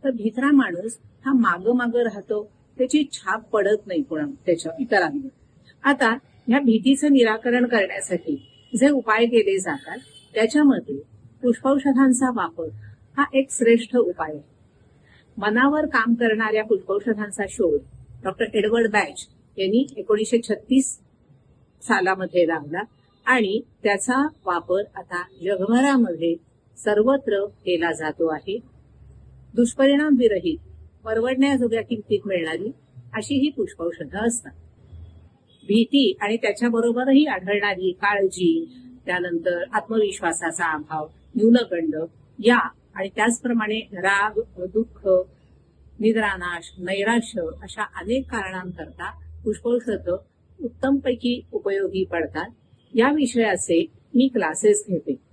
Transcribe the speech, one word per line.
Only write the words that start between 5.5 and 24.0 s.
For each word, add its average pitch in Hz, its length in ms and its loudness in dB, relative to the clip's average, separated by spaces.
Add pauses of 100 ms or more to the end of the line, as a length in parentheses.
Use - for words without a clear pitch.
आता 269 360 2 (300)
ह्या 254 120 4
भीतीचं 269 520 4
निराकरण 240 540 4
करण्यासाठी 196 800 -2 (340)
जे 269 80 6
उपाय 233 380 2
केले 208 320 2
जातात 175 400 -8 (360)
त्याच्यामध्ये 233 640 2 (460)
पुष्पौषधांचा 262 880 2
वापर 170 380 -6 (480)
हा 277 160 2
एक 269 180 2
श्रेष्ठ 233 460 2
उपाय 160 360 0
आहे. 147 100 -14 (960)
मनावर 262 480 2
काम 233 280 2
करणाऱ्या 220 500 0
पुष्पौषधांचा 208 840 -2
शोध 160 320 0 (440)
डॉक्टर 190 200 -4 (100)
एडवर्ड 220 360 2
बॅच - 380 -2 (300)
यांनी 208 280 0 (100)
एकोणीसशे 220 460 0
छत्तीस - 560 -2 (840)
सालामध्ये 185 640 0
लावला 160 320 -6 (460)
आणि 226 340 0 (220)
त्याचा 247 460 0 (160)